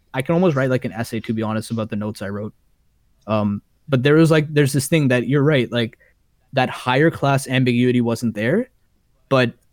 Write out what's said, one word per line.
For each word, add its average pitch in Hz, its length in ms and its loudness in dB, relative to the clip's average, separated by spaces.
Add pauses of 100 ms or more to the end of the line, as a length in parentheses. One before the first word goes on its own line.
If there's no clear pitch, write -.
(140)
I 131 80 -4
can 170 120 -2
almost 170 220 2
write, 135 140 0
like, 127 160 0
an 113 60 -6
essay, 117 300 -6
to 117 120 -6
be 110 100 -2
honest, 110 280 -4
about 110 180 -4
the 113 60 -6
notes 107 260 -6
I 98 80 -6
wrote. 104 240 -10 (720)
Um, 104 340 -2 (260)
but 131 160 0
there 143 120 4
was, 160 160 6
like, 156 220 0
there's 147 200 2
this 139 140 -2
thing 151 200 2
that 123 200 0
you're 139 160 2
right, 139 280 2
like, 117 260 -4 (560)
that 127 160 0
higher 139 400 0
class 139 380 0
ambiguity 123 540 2
wasn't 117 340 -2
there, 139 340 -2 (600)
but 127 240 2 (200)